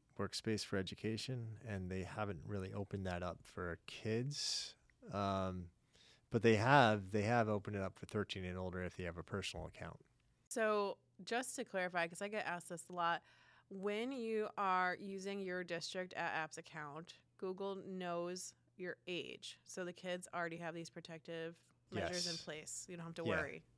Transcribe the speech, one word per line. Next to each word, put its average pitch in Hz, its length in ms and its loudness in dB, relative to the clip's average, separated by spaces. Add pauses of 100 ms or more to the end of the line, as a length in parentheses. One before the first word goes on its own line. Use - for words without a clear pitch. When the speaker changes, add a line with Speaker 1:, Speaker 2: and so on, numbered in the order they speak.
(180)
Speaker 1:
Workspace 104 460 0
for - 120 -2
Education, 110 680 -2 (220)
and 92 220 -2
they 92 140 0
haven't 101 420 -2
really 101 260 -4
opened 101 340 -4
that 90 180 0
up 87 180 -2
for 85 440 -4
kids. - 880 -2 (360)
Um, 95 520 2 (680)
but 110 120 4
they 113 140 10
have, 107 540 8
they 104 120 4
have 113 260 6
opened 104 280 0
it 98 60 2
up 95 160 -4
for - 80 -10
thirteen 101 380 0
and 90 120 -2
older 92 260 -2
if 87 140 -2
they 90 80 -4
have 85 140 -2
a 80 40 -4
personal 90 440 -4
account. 82 320 -10 (500)
Speaker 2:
So 214 480 2 (280)
just 240 320 0
to 240 80 -2
clarify, 180 440 2
'cause 175 140 -10
I 208 60 -2
get 214 180 -2
asked - 240 -4
this 170 180 -8
a 180 40 -12
lot, 170 300 2 (460)
when 208 440 -2
you 226 440 0
are 185 440 4
using 196 400 -4
your 180 240 -2
District 175 500 -4
at 160 180 0 (180)
Apps - 60 -14
account, 156 580 -10 (240)
Google 196 360 -2
knows 180 800 -4 (220)
your 180 200 -6 (120)
age. - 560 -6
So 185 200 -6
the 175 80 -6
kids 180 400 -6
already 170 260 -2
have 165 160 -6
these 165 140 -6
protective 165 680 -8 (340)
measures 175 360 0
in 170 80 -2
Speaker 1:
Yes. - 100 -8
Speaker 2:
place. 156 440 -8
You 175 80 -8
don't 165 100 -8
have 165 100 -8
to 165 80 -2
Speaker 1:
Yeah. 160 160 4
Speaker 2:
worry. 151 240 -6 (120)